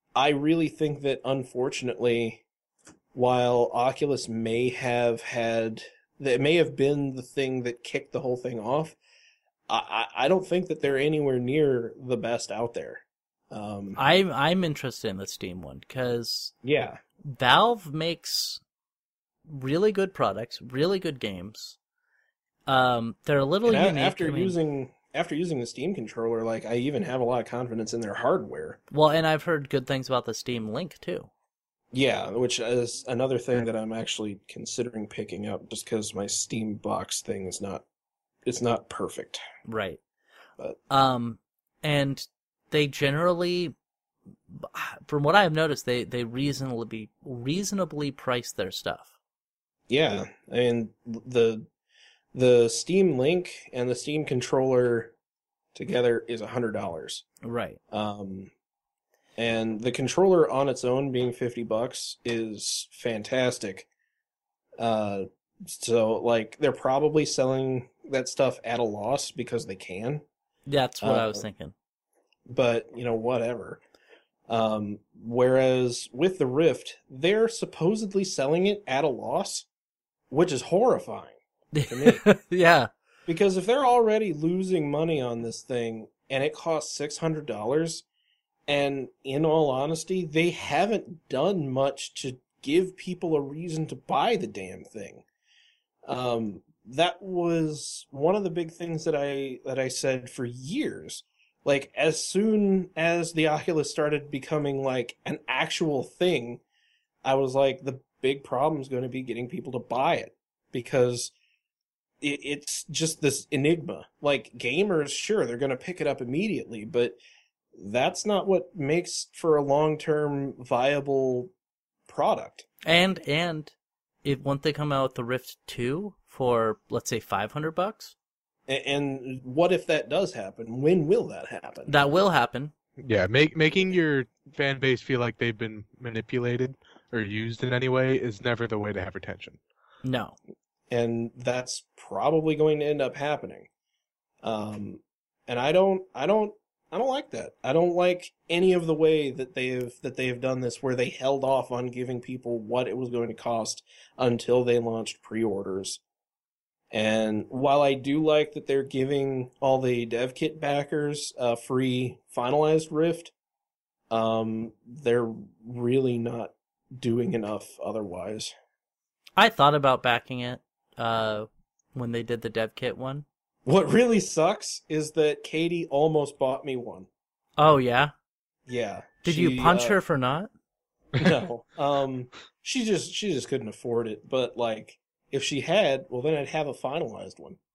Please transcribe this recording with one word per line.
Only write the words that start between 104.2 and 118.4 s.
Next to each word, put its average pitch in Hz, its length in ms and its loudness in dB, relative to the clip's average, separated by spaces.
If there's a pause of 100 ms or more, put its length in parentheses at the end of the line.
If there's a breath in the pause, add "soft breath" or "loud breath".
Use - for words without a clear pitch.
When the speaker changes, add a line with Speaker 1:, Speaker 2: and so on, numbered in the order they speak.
Speaker 1:
becoming, 139 520 -2
like, 127 420 -2
an 139 140 -6 (100)
actual 143 540 0
thing, 123 580 -2 (640)
I 131 100 4
was 135 200 0
like, 135 280 2
"The 127 160 -6 (220)
big 139 240 0
problem's 139 420 0
gonna 131 220 -4
be 131 120 -8
getting 123 280 -6
people 127 240 -8
to 127 60 -2
buy 139 360 0
it," - 220 -8 (340)
because 123 600 0 (920)
it, 143 220 0
it's 143 460 -8
just 160 320 -4
this 139 300 0
enigma. 143 540 0 (160)
Like, 143 360 -2
gamers, 151 520 0
sure, 202 360 0
they're 120 120 -6
gonna 135 180 -2
pick 175 240 -10
it 151 80 -2
up 139 140 -2
immediately, 127 640 -4
but 120 300 0 (600 soft breath)
that's 120 480 -2
not 196 220 2